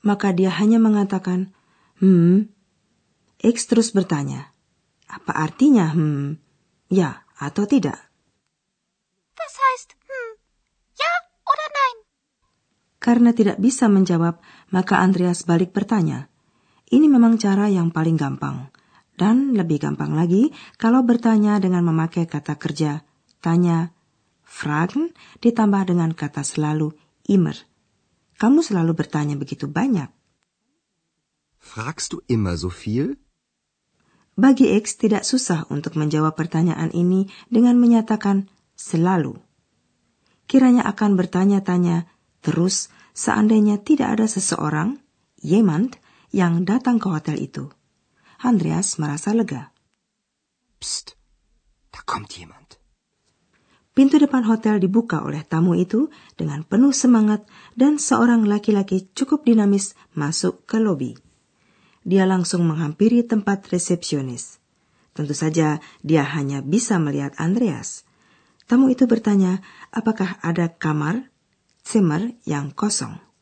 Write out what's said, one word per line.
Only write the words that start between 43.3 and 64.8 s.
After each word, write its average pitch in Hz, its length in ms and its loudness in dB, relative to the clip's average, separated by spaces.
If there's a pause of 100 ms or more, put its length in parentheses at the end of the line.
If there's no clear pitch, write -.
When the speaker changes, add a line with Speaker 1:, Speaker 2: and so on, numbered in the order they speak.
Speaker 1:
tidak 302 380 0
ada 220 100 0
seseorang, 170 720 -4 (400)
jemand, 190 560 0 (320)
yang 175 400 0
datang 247 320 0
ke 202 80 -4
hotel 156 320 -6
itu. 135 240 -10 (800)
Andreas 175 560 0
merasa 151 320 -6
lega. 151 400 -4 (1040)
Speaker 3:
Psst, - 400 -14 (720)
da - 160 -20
kommt 110 240 -10
jemand. - 480 -20 (1160)
Speaker 1:
Pintu 277 240 6
depan 262 240 2
hotel 214 400 0
dibuka 190 400 0
oleh 147 240 -8
tamu 170 240 0
itu 180 400 -2 (240)
dengan 156 320 -8
penuh 254 240 4
semangat 214 560 2 (320)
dan 294 160 4
seorang 233 480 2
laki-laki 202 720 0
cukup 294 320 -2
dinamis 202 480 2 (160)
masuk 156 560 -6
ke 220 160 -2
lobi. 131 320 -4 (880)
Dia 190 240 2
langsung 180 400 0
menghampiri 165 560 0
tempat 202 480 -4
resepsionis. 147 880 -6 (560)